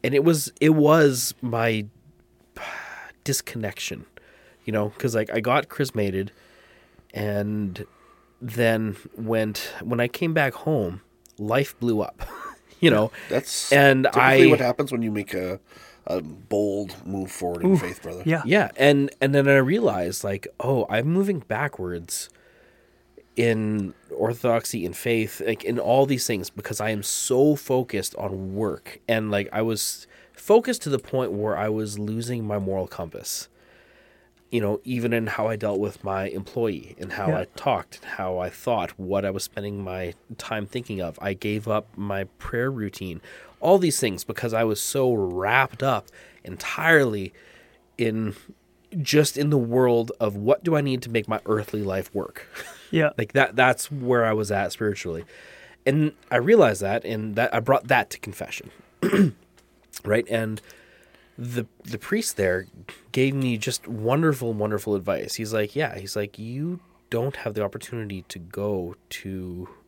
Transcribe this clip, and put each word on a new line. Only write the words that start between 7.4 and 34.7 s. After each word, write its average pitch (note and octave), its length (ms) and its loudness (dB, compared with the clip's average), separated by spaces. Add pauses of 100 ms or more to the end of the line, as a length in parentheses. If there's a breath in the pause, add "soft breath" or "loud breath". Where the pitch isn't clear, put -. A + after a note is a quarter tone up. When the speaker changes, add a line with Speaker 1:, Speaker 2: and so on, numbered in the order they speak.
Speaker 1:
then A2+ 560 0 (200)
went, A2 560 -2 (100)
when A#2+ 180 -2
I A#2+ 80 0
came E3 260 -2
back C#3+ 200 2
home, G2 460 -2 (380)
life A2+ 420 0
blew A#2 220 2
up, - 200 -8 (300 loud breath)
<laughs> - 280 -14
you E3 100 8
know, A2 200 4 (180 loud breath)
Speaker 2:
That's - 440 -2
Speaker 1:
and C3+ 320 8
Speaker 2:
typically C3 420 8
Speaker 1:
I C3+ 40 10
Speaker 2:
what D3 100 6
happens C3 320 0
when A#2 100 -2
you A2 80 -2
make G#2 240 -4
a, F#2 260 -4 (460 loud breath)
a F#2 140 0
bold G2 760 -2 (120)
move F#2+ 240 -6
forward F2 320 -6
in F#3+ 100 6
Speaker 3:
Oof. E3 80 6
Speaker 2:
faith, F2 220 -8
brother. E2+ 240 -10
Speaker 3:
Yeah. D#3 180 0
Speaker 1:
Yeah, D#3+ 320 2
and, C#3 340 6 (100)
and C#3 140 2
then C#3 140 6
I C#3 80 8
realized, C3 680 2
like, G2 220 -4 (140)
oh, B2+ 300 0
I'm A#2 180 0
moving F#3+ 320 2
backwards F#2 880 -6 (1080 soft breath)
in G#2+ 580 0 (160)
orthodoxy, A#2 720 -2
in F2 80 -4
faith, A2+ 520 -2
like, A2 200 -2
in A#2 140 0
all C3 280 4
these C3+ 200 -2
things, F#2+ 240 -4
because - 300 -8
I G#2+ 100 -2
am G#2 120 -4
so C#3 540 4
focused B2+ 600 -4
on F#2+ 380 -6
work, G2+ 540 -6
and, A2 220 2
like, G2+ 220 0
I A2 100 -2
was - 440 -4 (280 soft breath)
focused A#3 480 4
to D3+ 80 -4
the C3 100 0
point B2+ 320 -2
where G#2 240 -2
I G#2 120 0
was G#2+ 300 -2
losing A2+ 480 -4
my G#2 120 -2
moral F#2+ 280 -2
compass. - 600 -10 (1040 soft breath)
You A#2 80 2
know, G#2 240 -2